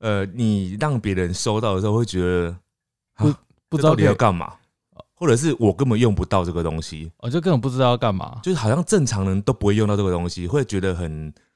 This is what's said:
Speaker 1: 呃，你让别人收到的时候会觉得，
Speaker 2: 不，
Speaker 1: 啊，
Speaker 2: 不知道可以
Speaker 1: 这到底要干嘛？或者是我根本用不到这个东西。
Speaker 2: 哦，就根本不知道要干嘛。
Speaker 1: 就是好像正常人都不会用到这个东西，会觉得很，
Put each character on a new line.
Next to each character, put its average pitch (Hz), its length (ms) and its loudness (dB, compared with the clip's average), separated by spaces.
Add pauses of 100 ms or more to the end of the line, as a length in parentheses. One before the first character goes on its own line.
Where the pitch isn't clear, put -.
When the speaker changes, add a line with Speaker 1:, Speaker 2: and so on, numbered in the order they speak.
Speaker 1:
呃， 101 260 -2
你 101 540 -2
让 147 180 0
别 101 160 -2
人 90 180 0
收 107 280 -2
到 107 160 0
的 92 40 -2
时 104 60 -2
候 104 80 2
会 117 100 2
觉 92 180 -2
得， 87 340 0 (580)
Speaker 2:
不， 123 140 0
Speaker 1:
啊， 147 100 0 (300)
Speaker 2:
不 165 80 -2
知 143 80 2
道 156 60 6
可 160 100 2
以 - 40 4
Speaker 1:
这 - 0 -
到 - 0 -
底 - 0 -
要 101 100 4
干 101 200 2
嘛？ 82 200 -8 (600)
或 175 140 -2
者 117 80 6
是 147 240 0
我 104 120 6
根 139 160 0
本 113 80 2
用 117 160 4
不 92 120 0
到 95 200 0
这 87 60 -2
个 85 140 -2
东 80 180 -4
西。 80 360 -12
Speaker 2:
哦， 117 120 -8
就 160 100 0
根 175 120 2
本 131 80 4
不 135 100 -2
知 127 80 -2
道 127 120 4
要 123 60 2
干 113 160 0
嘛。 98 300 -8
Speaker 1:
就 180 80 -2
是 175 80 0
好 110 100 0
像 151 160 2
正 170 220 2
常 98 180 0
人 95 180 0
都 135 100 0
不 - 160 0
会 101 80 4
用 110 100 2
到 101 100 0
这 104 60 0
个 95 80 0
东 87 180 -2
西， 87 200 -8
会 139 160 -2
觉 98 160 -4
得 95 120 0
很， 78 400 -8 (240)